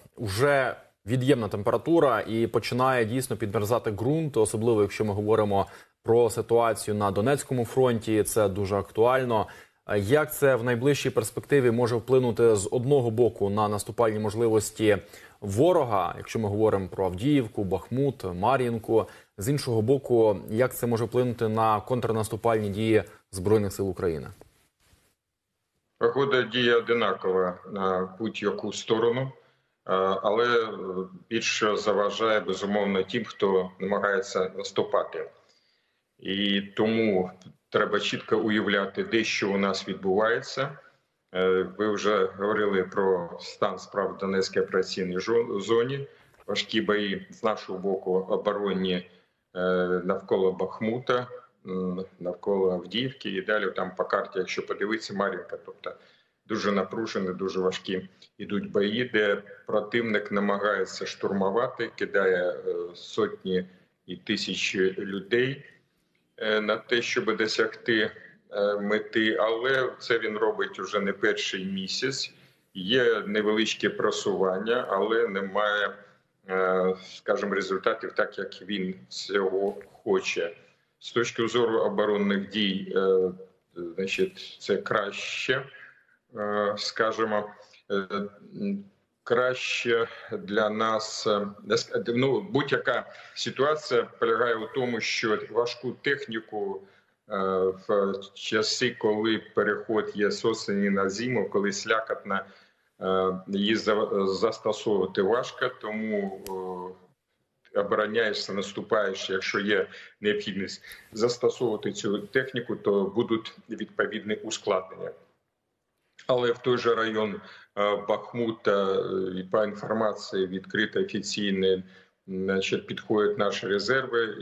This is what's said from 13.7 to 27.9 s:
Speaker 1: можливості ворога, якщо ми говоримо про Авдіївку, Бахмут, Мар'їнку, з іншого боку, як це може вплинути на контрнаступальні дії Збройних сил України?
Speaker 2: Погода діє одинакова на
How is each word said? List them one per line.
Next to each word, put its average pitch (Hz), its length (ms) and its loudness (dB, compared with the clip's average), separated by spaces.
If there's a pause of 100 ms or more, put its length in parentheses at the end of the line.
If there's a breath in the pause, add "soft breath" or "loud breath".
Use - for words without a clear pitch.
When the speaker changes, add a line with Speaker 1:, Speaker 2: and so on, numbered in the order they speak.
Speaker 1:
можливості 107 800 2 (440 loud breath)
ворога, 110 760 4
якщо - 220 -6
ми 107 100 0
говоримо 101 380 2
про 95 180 -2
Авдіївку, 107 580 0
Бахмут, 123 600 -2 (100)
Мар'їнку, 113 720 2 (320 loud breath)
з 104 120 -4
іншого 131 320 0
боку, 113 560 4 (120)
як 123 260 0
це 120 120 -4
може 117 180 0
вплинути 120 420 0
на 110 340 2
контрнаступальні 110 880 0
дії 107 340 2 (280 loud breath)
Збройних 101 420 2
сил 98 160 -2
України? 82 380 -2 (1700)
Speaker 2:
Погода 131 440 4
діє 120 340 2
одинакова 95 840 2 (120)
на 92 480 -2